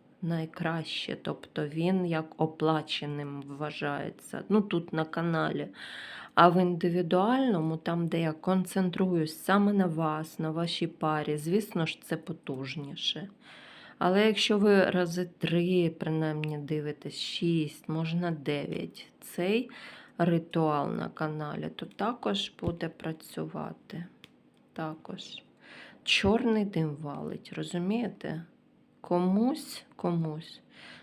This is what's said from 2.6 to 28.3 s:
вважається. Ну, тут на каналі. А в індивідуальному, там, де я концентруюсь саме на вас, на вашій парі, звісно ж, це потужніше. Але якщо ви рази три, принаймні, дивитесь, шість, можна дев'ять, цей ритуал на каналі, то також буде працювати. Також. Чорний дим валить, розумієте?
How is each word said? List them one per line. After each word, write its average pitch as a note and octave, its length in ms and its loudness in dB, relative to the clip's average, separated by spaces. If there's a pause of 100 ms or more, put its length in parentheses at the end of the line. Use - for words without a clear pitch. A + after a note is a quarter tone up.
вважається. D3 1000 -6
Ну, G#3 120 6
тут F3 320 -2
на D#3+ 120 0
каналі. D#3+ 640 -2 (680)
А E3+ 140 10
в F3+ 120 6
індивідуальному, F3+ 1160 2
там, E3+ 300 0
де E3 140 0
я D#3+ 100 2
концентруюсь F3+ 1120 0
саме G3+ 300 4
на G3 120 6
вас, D#3+ 540 -2
на D#3+ 120 -2
вашій E3+ 360 -2
парі, D3+ 500 -2
звісно E3+ 480 0
ж, - 160 -6
це - 160 -4
потужніше. C#3+ 1120 -8 (680)
Але F#3+ 300 4
якщо G#3 300 4
ви G3+ 320 8
рази F3 480 0
три, F3 600 2
принаймні, D#3 580 -2
дивитесь, D3 600 -6
шість, E3 720 -2
можна E3 420 -2
дев'ять, D3 760 -6 (140)
цей G#3 480 -2 (480)
ритуал E3 760 2
на - 160 -4
каналі, D#3 680 -6
то - 100 -12
також G#3 760 -4
буде E3+ 280 -4
працювати. D#3+ 1160 -10 (680)
Також. - 720 -12 (600)
Чорний A3 600 2
дим D#3+ 300 -2
валить, D3+ 600 -10
розумієте? F3 880 -4 (580)